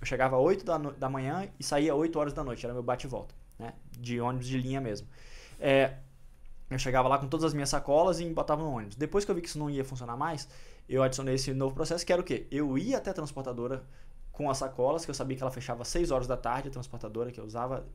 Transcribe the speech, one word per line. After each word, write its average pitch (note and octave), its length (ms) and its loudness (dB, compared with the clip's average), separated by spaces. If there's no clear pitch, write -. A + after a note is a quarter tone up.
eu A#2 40 -6
chegava C3 300 4
às B2+ 80 8
oito F#3+ 220 4
da E3 140 2
no-, C#3+ 140 -4
da C3+ 140 -2
manhã C#3 400 -2
e C3+ 40 -8
saía D3+ 300 4
às C#3 60 4
oito E3 200 2
horas D3 140 0
da D#3 100 -4
noite, B2 220 -6
era A#2+ 80 -4
meu B2 80 -4
bate B2+ 240 0
e C3+ 40 -6
volta, G#2 260 -8
né? A#2 140 -10
De A#2+ 280 -4
ônibus B2 280 0
de C3 100 0
linha C3 240 0
mesmo. G#2+ 260 -4
É, C3+ 380 6
eu B2+ 80 -2
chegava B2+ 280 4
lá C3+ 120 6
com C#3 80 -4
todas D#3+ 180 2
as D3+ 80 2
minhas C#3+ 160 0
sacolas D#3+ 500 6
e E3+ 140 -4
botava D#3 300 2
no D#3 100 -2
ônibus. G#2+ 220 -6
Depois D3+ 280 2
que G3+ 60 0
eu F#3+ 60 2
vi E3+ 60 -2
que E3+ 60 -6
isso D3+ 120 -6
não D3 100 -2
ia C3+ 160 -2
funcionar B2 320 -8
mais, D3+ 320 -2
eu C3 140 4
adicionei C3 320 2
esse C3 180 0
novo C3+ 220 0
processo, D#3+ 280 -2
que - 80 2
era F3+ 100 6
o F3+ 40 -4
quê? A#2+ 240 -2
Eu C#3 260 0
ia A3 220 2
até G3+ 140 -4
a - 20 -4
transportadora C3 680 -4
com D3 180 -2
as C3 80 2
sacolas, C#3 480 2
que D3 60 -4
eu C3 40 -6
sabia C3 220 -2
que C3+ 60 -4
ela B2+ 80 0
fechava A#2+ 320 -6
às - 40 -8
seis F3 240 2
horas B2+ 160 2
da B2+ 80 0
tarde, B2+ 320 0
a C3 40 -6
transportadora A#2+ 600 -6
que A2 80 -12
eu G#2+ 60 -10
usava A#2+ 500 -4